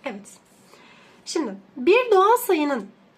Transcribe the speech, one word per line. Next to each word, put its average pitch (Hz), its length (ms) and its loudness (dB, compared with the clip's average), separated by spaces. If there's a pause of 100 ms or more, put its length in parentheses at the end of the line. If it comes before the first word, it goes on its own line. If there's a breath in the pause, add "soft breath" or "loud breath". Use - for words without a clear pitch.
Evet. - 240 -14 (960 loud breath)
Şimdi 247 300 -6 (220)
bir 440 340 2
doğal 403 260 4
sayının 294 480 -2 (320)